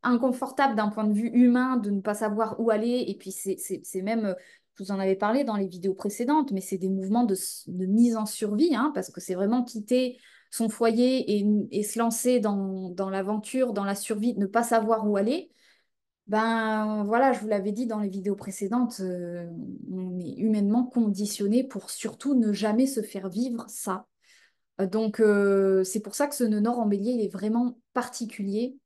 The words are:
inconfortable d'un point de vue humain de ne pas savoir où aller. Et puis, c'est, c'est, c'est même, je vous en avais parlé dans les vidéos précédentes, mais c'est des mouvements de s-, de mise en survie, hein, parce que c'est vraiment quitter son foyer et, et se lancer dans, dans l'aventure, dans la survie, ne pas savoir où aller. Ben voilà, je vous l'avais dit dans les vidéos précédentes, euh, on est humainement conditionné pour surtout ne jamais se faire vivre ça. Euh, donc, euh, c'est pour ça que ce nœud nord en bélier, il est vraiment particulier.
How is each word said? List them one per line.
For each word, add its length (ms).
inconfortable 720
d'un 120
point 160
de 80
vue 180
humain 460
de 140
ne 100
pas 140
savoir 460
où 100
aller. 380
Et 80
puis, 160
c'est, 260
c'est, 260
c'est 180
même, 320
je 60
vous 80
en 80
avais 160
parlé 300
dans 100
les 140
vidéos 260
précédentes, 560
mais 100
c'est 180
des 100
mouvements 340
de 120
s-, 340
de 180
mise 300
en 100
survie, 480
hein, 180
parce 200
que 80
c'est 160
vraiment 260
quitter 560
son 180
foyer 680
et, 80
et 140
se 160
lancer 400
dans, 500
dans 180
l'aventure, 640
dans 120
la 100
survie, 420
ne 100
pas 180
savoir 440
où 80
aller. 360
Ben 800
voilà, 280
je 60
vous 80
l'avais 240
dit 160
dans 140
les 80
vidéos 260
précédentes, 640
euh, 480
on 260
est 200
humainement 440
conditionné 800
pour 280
surtout 440
ne 180
jamais 340
se 160
faire 260
vivre 400
ça. 400
Euh, 80
donc, 320
euh, 640
c'est 160
pour 160
ça 100
que 80
ce 80
nœud 180
nord 200
en 60
bélier, 260
il 80
est 120
vraiment 460
particulier. 920